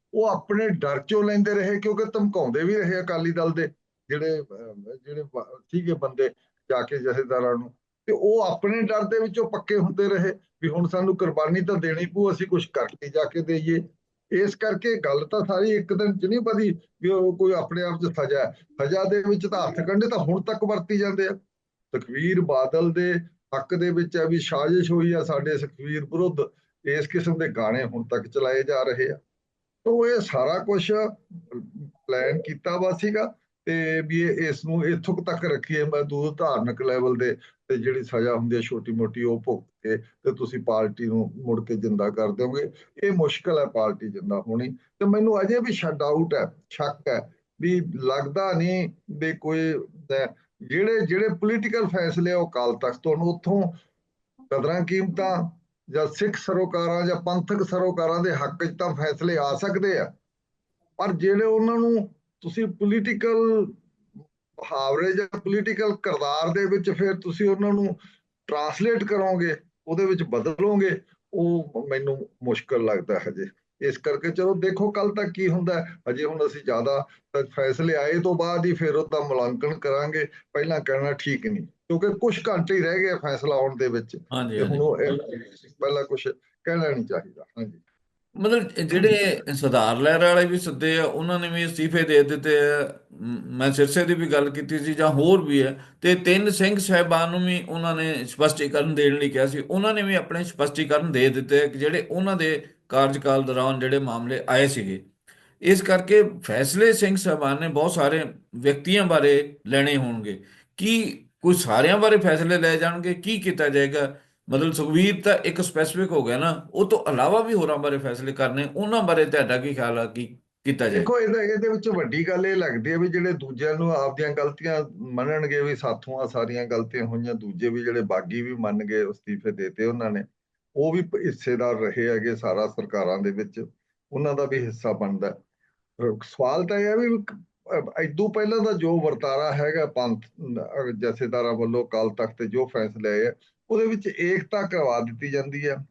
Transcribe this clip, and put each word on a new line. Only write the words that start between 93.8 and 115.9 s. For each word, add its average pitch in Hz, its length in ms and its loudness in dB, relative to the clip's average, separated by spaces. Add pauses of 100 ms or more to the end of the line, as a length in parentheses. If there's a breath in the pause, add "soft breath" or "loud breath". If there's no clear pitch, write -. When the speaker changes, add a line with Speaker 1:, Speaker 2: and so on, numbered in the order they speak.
Speaker 2:
ਦੀ 170 80 2
ਵੀ 170 140 0
ਗੱਲ 143 220 2
ਕੀਤੀ 143 300 -4
ਸੀ 151 140 -2
ਜਾਂ 156 160 4
ਹੋਰ 160 360 6
ਵੀ 143 180 4
ਹੈ, 135 200 -4 (180 loud breath)
ਤੇ 180 140 4
ਤਿੰਨ 185 340 4
ਸਿੰਘ 196 280 2
ਸਾਹਿਬਾਨ 170 540 2
ਨੂੰ 180 140 0
ਵੀ 180 240 0
ਉਹਨਾਂ 165 260 -2
ਨੇ 160 300 -2
ਸਪਸ਼ਟੀਕਰਨ 147 680 0
ਦੇਣ 143 200 6
ਲਈ 143 140 0
ਕਿਹਾ 131 160 2
ਸੀ, 139 240 -2
ਉਹਨਾਂ 202 240 0
ਨੇ 208 80 -2
ਵੀ 196 140 0
ਆਪਣੇ 170 280 -2
ਸਪਸ਼ਟੀਕਰਨ 151 680 0
ਦੇ 127 180 4
ਦਿੱਤੇ 139 340 2
ਆ 147 40 4
ਕਿ 143 120 -10
ਜਿਹੜੇ 156 320 0
ਉਹਨਾਂ 190 240 0
ਦੇ 156 300 -2 (240 loud breath)
ਕਾਰਜਕਾਲ 135 540 2
ਦੌਰਾਨ 131 360 0
ਜਿਹੜੇ 131 200 0
ਮਾਮਲੇ 120 500 -4
ਆਏ 135 180 4
ਸੀਗੇ। 98 380 -4 (560 soft breath)
ਇਸ 185 200 6
ਕਰਕੇ 185 420 6 (200)
ਫੈਸਲੇ 143 500 4
ਸਿੰਘ 196 220 4
ਸਾਹਿਬਾਨ 151 460 0
ਨੇ 165 60 -2
ਬਹੁਤ 151 240 2
ਸਾਰੇ 160 320 2 (320)
ਵਿਅਕਤੀਆਂ 143 500 2
ਬਾਰੇ 143 520 4 (100)
ਲੈਣੇ 139 300 4
ਹੋਣਗੇ। 113 460 -4 (340 soft breath)
ਕੀ 220 480 0 (160)
ਕੋਈ 180 120 6
ਸਾਰਿਆਂ 151 440 4
ਬਾਰੇ 214 200 8
ਫੈਸਲੇ 170 400 4
ਲਏ 165 200 4
ਜਾਣਗੇ? 170 360 -2
ਕੀ 190 260 -4
ਕੀਤਾ 160 300 0
ਜਾਏਗਾ? 139 480 2 (320 loud breath)
ਮਤਲਬ 151 220 2
ਸੁਖਬੀਰ 160 520 2
ਤਾਂ 196 200 6
ਇੱਕ 170 180 -2
ਸਪੈਸੀਫਿਕ 175 500 0